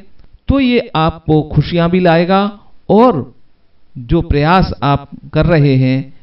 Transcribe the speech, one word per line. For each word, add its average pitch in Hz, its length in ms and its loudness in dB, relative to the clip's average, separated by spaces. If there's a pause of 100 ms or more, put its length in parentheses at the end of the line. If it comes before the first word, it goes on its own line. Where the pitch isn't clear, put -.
(480)
तो 269 120 0
ये 247 360 0
आपको 160 460 0 (120)
खुशियां 170 360 0
भी 180 100 0
लाएगा 180 440 2 (460)
और 202 420 2 (640)
जो 139 260 -2
प्रयास 160 500 0 (120)
आप 139 260 -2 (240)
कर 156 120 0
रहे 147 300 2
हैं 131 480 -2